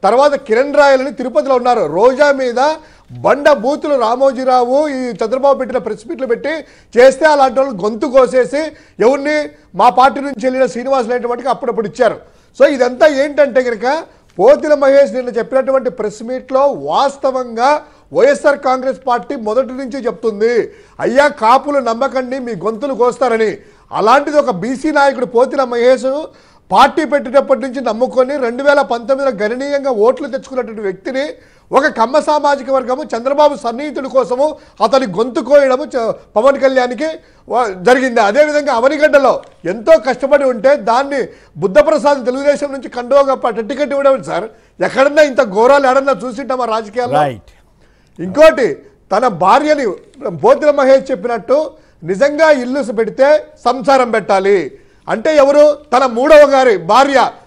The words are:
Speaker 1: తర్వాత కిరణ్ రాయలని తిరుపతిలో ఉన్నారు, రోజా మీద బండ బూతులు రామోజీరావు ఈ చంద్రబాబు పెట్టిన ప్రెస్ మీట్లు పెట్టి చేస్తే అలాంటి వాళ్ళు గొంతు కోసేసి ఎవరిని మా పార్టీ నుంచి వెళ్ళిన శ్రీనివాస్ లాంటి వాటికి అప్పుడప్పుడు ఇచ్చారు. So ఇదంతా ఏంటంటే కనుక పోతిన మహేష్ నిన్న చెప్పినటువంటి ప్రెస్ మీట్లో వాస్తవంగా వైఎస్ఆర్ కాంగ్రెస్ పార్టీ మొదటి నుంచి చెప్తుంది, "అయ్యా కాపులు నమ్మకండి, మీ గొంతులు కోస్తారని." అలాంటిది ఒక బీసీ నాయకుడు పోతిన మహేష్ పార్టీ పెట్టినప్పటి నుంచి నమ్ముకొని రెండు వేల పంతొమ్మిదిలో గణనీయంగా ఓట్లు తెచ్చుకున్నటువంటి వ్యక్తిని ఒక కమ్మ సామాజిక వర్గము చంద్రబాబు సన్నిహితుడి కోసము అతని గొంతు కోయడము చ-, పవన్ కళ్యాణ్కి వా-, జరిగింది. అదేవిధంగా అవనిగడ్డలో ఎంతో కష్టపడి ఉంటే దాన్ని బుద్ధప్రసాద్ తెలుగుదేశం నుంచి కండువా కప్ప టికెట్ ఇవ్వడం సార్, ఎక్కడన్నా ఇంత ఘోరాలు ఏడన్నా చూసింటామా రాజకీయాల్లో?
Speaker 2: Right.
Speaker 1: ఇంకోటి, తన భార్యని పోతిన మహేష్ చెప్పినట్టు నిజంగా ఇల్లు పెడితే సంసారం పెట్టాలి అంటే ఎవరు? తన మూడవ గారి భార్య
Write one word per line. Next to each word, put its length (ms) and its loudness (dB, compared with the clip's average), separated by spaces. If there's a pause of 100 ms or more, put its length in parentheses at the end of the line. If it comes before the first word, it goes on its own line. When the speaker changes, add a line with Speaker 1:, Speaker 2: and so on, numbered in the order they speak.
Speaker 1:
తర్వాత 320 2
కిరణ్ 400 -2
రాయలని 360 2
తిరుపతిలో 440 -2
ఉన్నారు, 380 0
రోజా 380 2
మీద 440 -2 (440)
బండ 320 2
బూతులు 480 0
రామోజీరావు 880 0
ఈ 220 -6
చంద్రబాబు 480 0
పెట్టిన 200 -6
ప్రెస్ 300 -8
మీట్లు 180 -8
పెట్టి 240 -4 (500)
చేస్తే 260 6
అలాంటి 340 2
వాళ్ళు 240 -2
గొంతు 220 -4
కోసేసి 680 0 (280)
ఎవరిని 500 0 (260)
మా 140 4
పార్టీ 300 2
నుంచి 240 -8
వెళ్ళిన 220 0
శ్రీనివాస్ 420 -2
లాంటి 200 -4
వాటికి 200 -6
అప్పుడప్పుడు 400 -4
ఇచ్చారు. 320 0 (420)
So 60 6
ఇదంతా 400 2
ఏంటంటే 560 0
కనుక 400 -4 (360)
పోతిన 340 4
మహేష్ 400 4
నిన్న 160 -6
చెప్పినటువంటి 600 -2
ప్రెస్ 340 -10
మీట్లో 440 -2
వాస్తవంగా 1120 -2 (320)
వైఎస్ఆర్ 460 2
కాంగ్రెస్ 480 -2
పార్టీ 280 -4
మొదటి 380 -4
నుంచి 320 -10
చెప్తుంది, 680 -2 (280)
"అయ్యా 280 2
కాపులు 520 0
నమ్మకండి, 600 -4
మీ 120 -10
గొంతులు 420 -6
కోస్తారని." 640 -2 (340)
అలాంటిది 460 2
ఒక 120 0
బీసీ 420 -4
నాయకుడు 340 0
పోతిన 380 0
మహేష్ 640 0 (460)
పార్టీ 340 2
పెట్టినప్పటి 560 0
నుంచి 200 -8
నమ్ముకొని 560 -2
రెండు 260 -4
వేల 180 4
పంతొమ్మిదిలో 640 -2
గణనీయంగా 460 -4
ఓట్లు 360 0
తెచ్చుకున్నటువంటి 540 -8
వ్యక్తిని 480 -6 (420)
ఒక 160 0
కమ్మ 320 -2
సామాజిక 500 -2
వర్గము 340 -4
చంద్రబాబు 520 -2
సన్నిహితుడి 540 -8
కోసము 480 -2 (260)
అతని 220 0
గొంతు 340 -4
కోయడము 460 2
చ-, 260 -6 (240)
పవన్ 240 2
కళ్యాణ్కి 480 0 (420)
వా-, 340 -4
జరిగింది. 380 2
అదేవిధంగా 520 2
అవనిగడ్డలో 680 2 (240)
ఎంతో 420 2
కష్టపడి 360 0
ఉంటే 320 2
దాన్ని 520 -2 (300)
బుద్ధప్రసాద్ 680 2
తెలుగుదేశం 460 -2
నుంచి 180 -12
కండువా 320 0
కప్ప 280 0
టికెట్ 420 -6
ఇవ్వడం 320 0
సార్, 200 -6 (400)
ఎక్కడన్నా 380 2
ఇంత 220 2
ఘోరాలు 440 2
ఏడన్నా 280 0 (100)
చూసింటామా 400 -6
రాజకీయాల్లో? 560 -4
Speaker 2:
Right. 300 -6 (680)
Speaker 1:
ఇంకోటి, 560 2 (340)
తన 160 0
భార్యని 600 2 (500)
పోతిన 340 2
మహేష్ 400 2
చెప్పినట్టు 600 -4 (320)
నిజంగా 480 2
ఇల్లు 400 -2
పెడితే 540 0 (200)
సంసారం 460 2
పెట్టాలి 600 0 (380)
అంటే 280 0
ఎవరు? 400 6 (200)
తన 80 2
మూడవ 440 6
గారి 280 2
భార్య 520 2 (180)